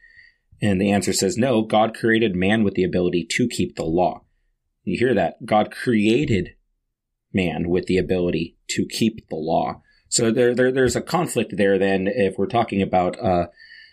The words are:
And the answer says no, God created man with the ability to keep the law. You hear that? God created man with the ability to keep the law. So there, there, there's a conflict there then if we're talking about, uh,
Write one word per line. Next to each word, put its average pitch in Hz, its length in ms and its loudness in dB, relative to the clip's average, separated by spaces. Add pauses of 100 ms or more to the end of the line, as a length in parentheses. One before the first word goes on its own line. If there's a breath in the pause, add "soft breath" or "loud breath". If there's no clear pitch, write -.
(600 soft breath)
And 98 180 2
the 101 120 2
answer 95 220 0
says 92 240 -2
no, 117 240 2
God 110 340 0
created 113 400 0
man 104 280 2
with 98 100 0
the 90 100 0
ability 87 480 0
to 123 160 0
keep - 300 -4
the 78 80 -4
law. 82 380 -2 (600)
You - 160 -4
hear 123 140 2
that? 95 320 -2
God 107 260 2
created 107 840 0 (760)
man 85 360 -2
with 90 160 0
the 90 120 0
ability 87 600 -2 (140)
to 101 140 -2
keep - 440 -4
the 85 80 -8
law. 80 440 -2 (280 soft breath)
So 117 200 0
there, 123 240 2
there, 127 200 2
there's 127 240 2
a 107 40 -4
conflict 147 540 -2
there 98 220 4
then 95 340 0
if 95 260 0
we're 98 100 0
talking 113 340 0
about, 90 360 0
uh, 87 300 0 (460 loud breath)